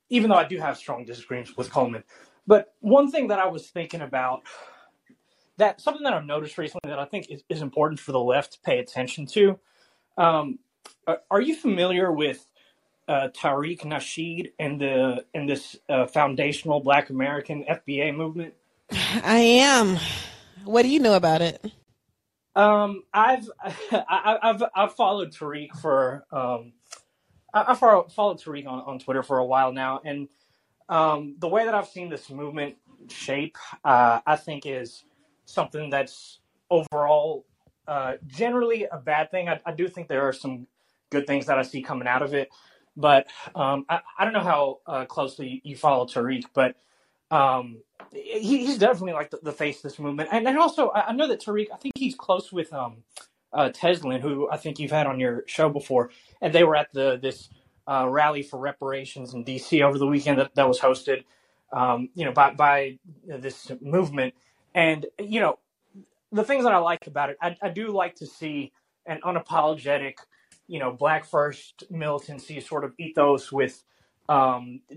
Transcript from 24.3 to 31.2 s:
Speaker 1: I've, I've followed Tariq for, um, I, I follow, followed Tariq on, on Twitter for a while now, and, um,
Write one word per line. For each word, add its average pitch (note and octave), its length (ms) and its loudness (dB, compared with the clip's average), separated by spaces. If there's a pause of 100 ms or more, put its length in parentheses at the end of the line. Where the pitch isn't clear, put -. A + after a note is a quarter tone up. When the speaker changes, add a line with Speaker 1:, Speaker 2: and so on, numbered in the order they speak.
Speaker 1:
I've, G#3+ 120 0 (120)
I've G#3 200 0
followed G3 380 0
Tariq D3 440 -12
for, C3+ 560 0
um, B2 400 -6 (800)
I, A#3 200 2
I - 20 6
follow, G3 340 6
followed G#3 320 -2
Tariq C#3+ 260 -12
on, C3 140 -10
on C3 180 -10
Twitter C3 240 -4
for C3 160 -2
a B2+ 60 2
while C3 280 2
now, C3 300 -4
and, C#3+ 260 -10 (640)
um, D3+ 480 0